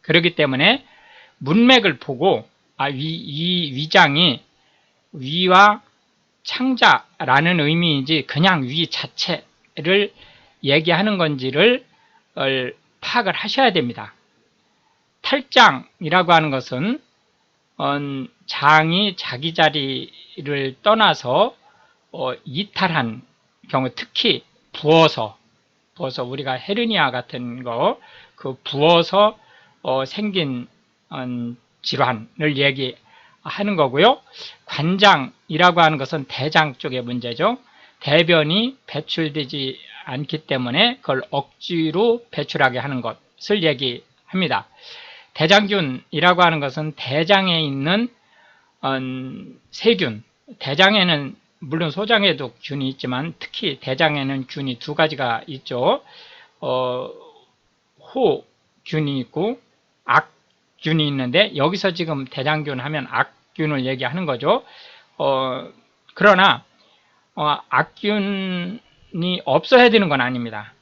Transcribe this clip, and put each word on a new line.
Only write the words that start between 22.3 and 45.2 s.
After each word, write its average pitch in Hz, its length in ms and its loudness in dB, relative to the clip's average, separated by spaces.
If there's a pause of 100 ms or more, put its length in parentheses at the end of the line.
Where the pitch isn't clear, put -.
이탈한 147 800 -4 (460)
경우, 131 280 -2
특히 - 480 -2 (280)
부어서, 151 640 2 (600)
부어서 131 260 -8
우리가 131 300 -8
헤르니아 196 580 0
같은 123 540 -8
거, 135 340 0 (380)
그 131 260 -10
부어서, 170 720 4 (460)
어, 131 220 -2
생긴, 151 640 -4 (440)
음, 123 440 -8 (260)
질환을 127 720 -2
얘기하는 139 1200 -4
거고요. 151 440 4 (460)
관장이라고 175 1120 2
하는 156 180 4
것은 135 300 -6
대장 143 480 0
쪽의 127 260 -6
문제죠. 123 560 -2 (400)
대변이 170 800 2 (100)
배출되지 143 920 -6 (240)
않기 151 420 -8
때문에 143 520 0
그걸 131 320 -4
억지로 175 1000 -2
배출하게 131 480 0
하는 131 220 -6
것을 165 640 -6
얘기합니다. 131 1040 -4 (640)